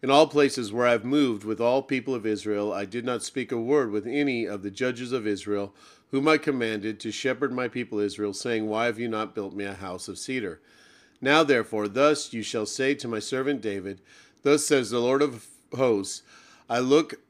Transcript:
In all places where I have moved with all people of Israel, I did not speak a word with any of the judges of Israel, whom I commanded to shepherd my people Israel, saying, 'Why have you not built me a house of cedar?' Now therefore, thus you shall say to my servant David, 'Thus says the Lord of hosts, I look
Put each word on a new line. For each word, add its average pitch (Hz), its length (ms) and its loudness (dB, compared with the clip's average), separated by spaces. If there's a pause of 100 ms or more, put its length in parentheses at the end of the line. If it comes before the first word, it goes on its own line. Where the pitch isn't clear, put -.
In 131 80 2
all 147 160 10
places 139 440 2
where 120 140 0
I 120 60 6
have 113 120 2
moved 127 400 2
with 107 160 -4
all 123 220 2
people 135 320 -4
of 110 120 -6
Israel, 104 460 -2
I 101 140 -4
did 113 180 -8
not 120 200 -4
speak - 280 -6
a 120 80 -2
word 123 320 2
with 104 140 -4
any 127 400 0
of 98 160 -8
the 98 100 -8
judges 123 400 -4
of 123 140 -4
Israel, 101 480 -4 (380)
whom 135 160 0
I 156 100 6
commanded 110 640 -2
to 110 120 -6
shepherd 127 400 -2
my 123 160 -4
people 117 320 -4
Israel, 104 340 -2
saying, 110 340 -2
'Why 110 180 0
have 113 140 -2
you 120 80 -4
not 110 260 -4
built 98 220 -6
me 101 100 -6
a 98 80 -8
house 92 340 -10
of 92 120 -10
cedar?' 110 420 -8 (600)
Now 147 220 6
therefore, 110 460 2
thus 143 420 2
you 113 100 -6
shall 107 240 -4
say 135 300 0
to 139 140 -10
my 110 100 -4
servant 135 400 -2
David, 98 400 -6 (420)
'Thus 143 240 4
says 131 240 2
the 120 120 0
Lord 131 200 4
of 131 260 -2 (260)
hosts, 117 480 0 (480)
I 117 100 2
look 139 400 4 (100)